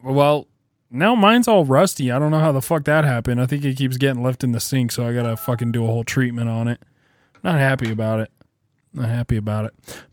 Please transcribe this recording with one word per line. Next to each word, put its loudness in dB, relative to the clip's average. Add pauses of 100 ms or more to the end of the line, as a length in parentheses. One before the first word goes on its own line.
well, 0 (420)
now 2
mine's 4
all 4
rusty. 2
I 0
don't 2
know 2
how 2
the 0
fuck -2
that 2
happened. 0
I 2
think -4
it -2
keeps -2
getting 0
left -2
in 0
the -2
sink, -2
so -4
I -4
gotta -2
fucking -2
do -2
a 0
whole -2
treatment -2
on -2
it. -4 (640)
Not 0
happy 0
about -2
it. -8 (600)
Not -6
happy -2
about -2
it. -10 (400)